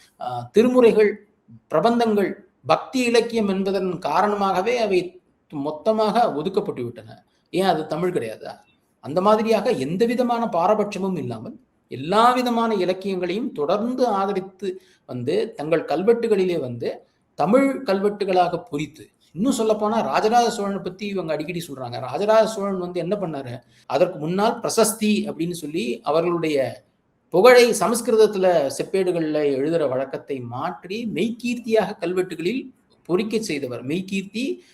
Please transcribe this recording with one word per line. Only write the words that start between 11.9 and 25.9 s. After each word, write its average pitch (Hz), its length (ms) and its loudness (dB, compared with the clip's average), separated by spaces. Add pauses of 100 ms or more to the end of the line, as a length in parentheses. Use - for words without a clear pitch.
எல்லா 196 420 4
விதமான 233 420 0
இலக்கியங்களையும் 185 800 -2
தொடர்ந்து 214 540 0
ஆதரித்து 196 640 -2 (400)
வந்து, 127 260 -4 (200)
தங்கள் 156 300 -2
கல்வெட்டுகளிலே 190 760 2
வந்து 123 280 -6 (500)
தமிழ் 247 300 4 (160)
கல்வெட்டுகளாக 190 800 2
பொறித்து, - 420 -10 (300)
இன்னும் 226 180 0
சொல்ல 220 220 2
போனா 214 260 0
ராஜராஜ 214 500 2
சோழனை 196 320 -4
பத்தி 185 240 -10
இவங்க 180 260 -4
அடிக்கடி 147 280 -4
சொல்றாங்க. 127 400 -10
ராஜராஜ 202 460 2
சோழன் 196 320 -4
வந்து 180 220 -6
என்ன 175 160 -2
பண்ணாரு? 143 380 -6 (320)
அதற்கு 160 320 0
முன்னால் 185 420 0
பிரசஸ்தி 214 520 0 (140)
அப்படின்னு 165 260 -4
சொல்லி 165 320 -6 (180)